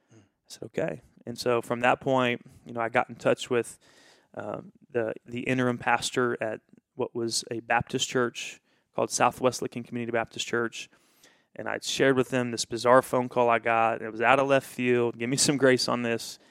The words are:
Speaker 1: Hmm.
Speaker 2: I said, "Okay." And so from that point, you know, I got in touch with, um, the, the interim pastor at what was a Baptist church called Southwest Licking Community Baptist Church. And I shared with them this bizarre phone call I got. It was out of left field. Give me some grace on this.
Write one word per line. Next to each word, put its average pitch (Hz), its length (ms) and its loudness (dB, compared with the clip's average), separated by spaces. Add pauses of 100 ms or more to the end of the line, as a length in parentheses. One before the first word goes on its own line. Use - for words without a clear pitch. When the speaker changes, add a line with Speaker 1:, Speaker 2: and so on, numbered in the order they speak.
(120)
Speaker 1:
Hmm. 110 80 -20
Speaker 2:
I - 280 -20
said, - 180 -18
"Okay." 160 360 -6 (240)
And 120 100 -12
so 120 240 -2
from 120 200 -6
that 123 200 2
point, 127 400 0 (240)
you 123 80 -18
know, 117 80 -6
I 113 80 -2
got 120 220 0
in 117 60 -14
touch - 340 -2
with, 120 280 -2 (560)
um, 107 360 -12 (220)
the, 110 200 -2 (140)
the 120 140 -10
interim 127 360 0
pastor 120 640 0
at 110 200 -6 (340)
what 127 200 -6
was 117 360 -4
a 117 100 -6
Baptist 120 480 -2
church - 520 -4 (340)
called 113 160 -2
Southwest 123 500 0
Licking 123 220 -8
Community 117 300 -6
Baptist 113 340 -4
Church. 117 420 -4 (680)
And 110 120 -8
I 110 140 -6
shared 135 340 2
with 127 140 2
them 123 220 0
this 110 120 -4
bizarre 123 380 4
phone 123 260 -2
call 123 220 2
I 117 80 4
got. 113 440 2
It 113 80 -8
was 110 100 -10
out 123 180 6
of 139 80 2
left 139 200 4
field. 120 520 0
Give 117 100 -4
me 139 80 0
some 143 200 2
grace 127 320 4
on 120 140 -2
this. 117 360 -6 (120)